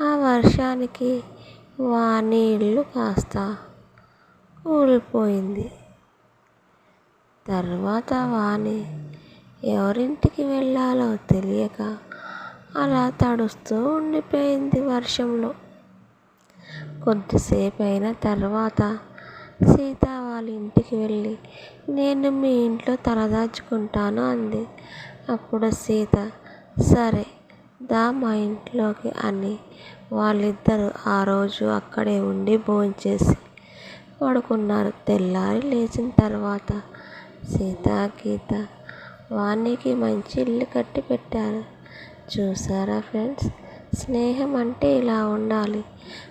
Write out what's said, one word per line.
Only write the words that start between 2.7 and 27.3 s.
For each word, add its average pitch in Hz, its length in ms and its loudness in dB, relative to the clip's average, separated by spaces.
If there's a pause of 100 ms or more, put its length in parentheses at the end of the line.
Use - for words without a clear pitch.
కాస్త 208 760 -2 (1040)
కూలిపోయింది. 226 1080 2 (1800)
తర్వాత 190 680 -2
వాణి 214 960 -2 (540)
ఎవరింటికి 226 800 2
వెళ్ళాలో 254 720 0
తెలియక 208 840 -2 (800)
అలా 269 320 2
తడుస్తూ 233 800 0
ఉండిపోయింది 285 960 0
వర్షంలో. 240 720 0 (1500)
కొద్దిసేపు 202 800 0
అయిన 202 280 0
తర్వాత 214 880 0 (640)
సీత 269 460 6
వాళ్ళ 240 400 -6
ఇంటికి 220 460 -2
వెళ్ళి, 214 420 -2 (520)
"నేను 277 420 2
మీ 269 180 2
ఇంట్లో 240 460 2
తలదాచుకుంటాను," 220 1400 0
అంది. 226 360 -2 (600)
అప్పుడు 226 400 0
సీత, 214 600 -2 (500)
"సరే, 220 440 2 (560)